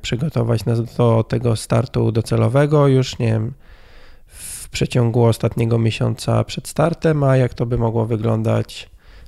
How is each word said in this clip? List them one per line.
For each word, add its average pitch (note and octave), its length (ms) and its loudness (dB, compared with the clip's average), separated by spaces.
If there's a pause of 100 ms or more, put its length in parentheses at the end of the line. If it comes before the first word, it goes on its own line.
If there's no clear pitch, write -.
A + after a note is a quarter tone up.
przygotować A#2 640 -2
nas A#2 300 -2
do A2+ 280 4
tego A#2 320 -2
startu A#2 560 0
docelowego B2+ 760 2
już, C3 320 2
nie A#2+ 80 0
wiem, A2 260 -2 (720)
w - 420 -16
przeciągu A#2+ 560 0
ostatniego A2+ 540 0
miesiąca A2+ 640 0
przed - 240 -12
startem, D#3 560 0
a C3+ 140 4
jak B2 160 2
to B2+ 120 -4
by A#2+ 120 -2
mogło A2+ 280 0
wyglądać A2 840 -2 (380)